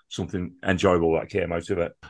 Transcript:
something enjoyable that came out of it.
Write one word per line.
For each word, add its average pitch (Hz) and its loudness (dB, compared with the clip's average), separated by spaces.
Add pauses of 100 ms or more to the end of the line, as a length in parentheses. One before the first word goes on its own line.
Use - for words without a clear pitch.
something 90 -6 (100)
enjoyable 90 4
that - -2
came 87 -2
out 85 -4
of 92 0
it. 85 -2 (180)